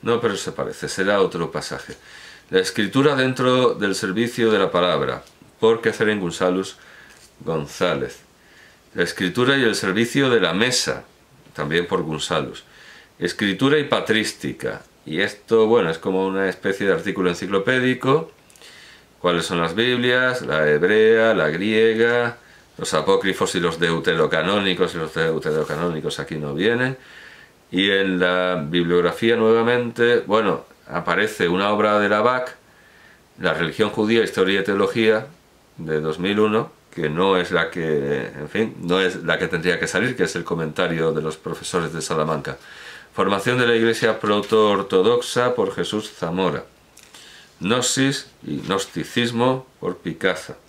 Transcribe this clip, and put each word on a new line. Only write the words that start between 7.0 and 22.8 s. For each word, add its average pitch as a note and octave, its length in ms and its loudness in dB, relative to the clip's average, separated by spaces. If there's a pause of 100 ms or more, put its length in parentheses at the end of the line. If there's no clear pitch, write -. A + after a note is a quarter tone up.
González. D2+ 840 -4 (760)
La G2 80 0
escritura A#2+ 560 0
y C3 40 2
el A2 120 2
servicio A#2 560 0
de A2+ 100 4
la E2+ 140 2
mesa, G#2 500 0 (480)
también D2+ 340 0
por F2+ 160 -2
González. D#2 600 -4 (560)
Escritura G#2+ 600 0
y C#3+ 60 0
patrística. A2 960 -2 (220)
Y - 160 -4
esto, - 460 2
bueno, A2+ 240 4
es - 80 -6
como F#2+ 280 -2
una F#2+ 220 0
especie G2 380 -4
de F#2+ 80 4
artículo F#2 340 -2
enciclopédico. B2+ 1040 0 (840)
¿Cuáles F2 260 0
son F2 160 -2
las E2+ 140 -2
Biblias? B2 680 0
La D2+ 260 0
hebrea, A2 680 4
la D#2+ 160 2
griega, A2+ 880 2 (400)
los - 160 -6